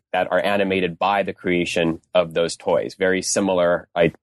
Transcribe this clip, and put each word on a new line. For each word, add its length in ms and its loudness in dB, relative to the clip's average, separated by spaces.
that 180 -2
are 80 2
animated 580 0
by 240 0
the 120 -4
creation 680 -2
of 200 2
those 220 -2
toys. 400 -2
Very 260 0
similar, 720 0
I 300 2